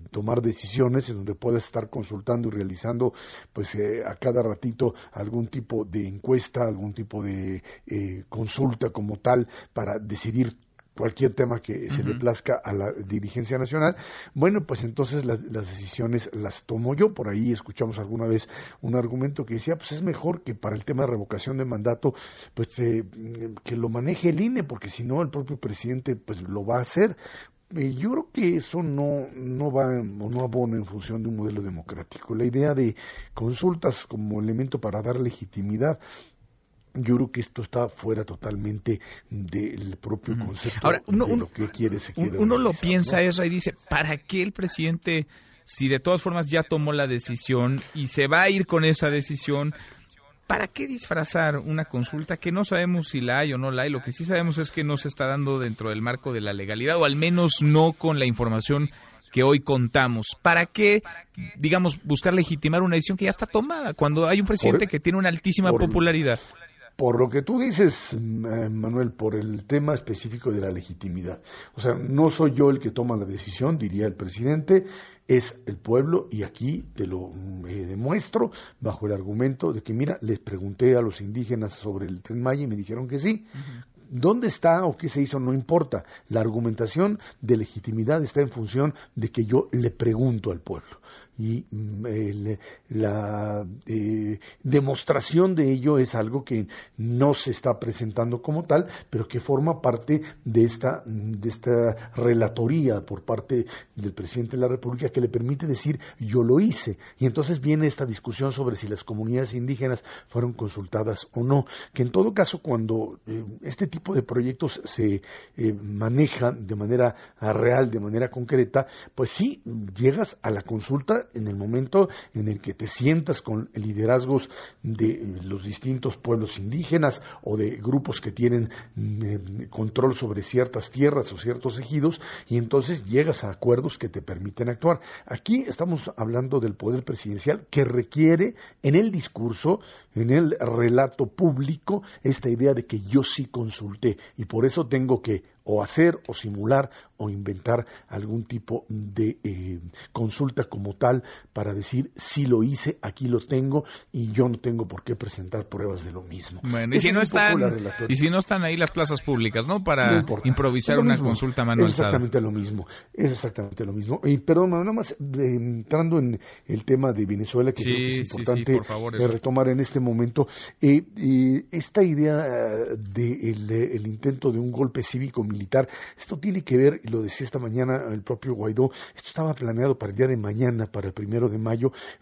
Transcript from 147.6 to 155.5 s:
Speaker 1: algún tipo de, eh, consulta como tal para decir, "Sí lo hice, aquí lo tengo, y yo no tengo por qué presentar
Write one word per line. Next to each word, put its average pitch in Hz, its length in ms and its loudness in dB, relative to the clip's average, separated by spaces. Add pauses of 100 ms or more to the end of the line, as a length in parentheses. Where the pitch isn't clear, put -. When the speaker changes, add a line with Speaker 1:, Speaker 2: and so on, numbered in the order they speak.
Speaker 1:
algún 107 360 -6
tipo 113 440 -6
de, 107 560 -2
eh, 92 340 -6 (340)
consulta 120 520 -2
como 101 320 -8
tal 127 260 4 (300)
para 104 220 -4
decir, 123 420 -2
"Sí - 300 -2
lo 120 160 6
hice, 139 400 -2
aquí 123 260 -6
lo 120 120 2
tengo, 139 440 0 (260)
y 113 220 -4
yo 123 160 4
no 117 100 -2
tengo 117 300 -2
por 92 160 -12
qué 117 120 -4
presentar 101 520 -8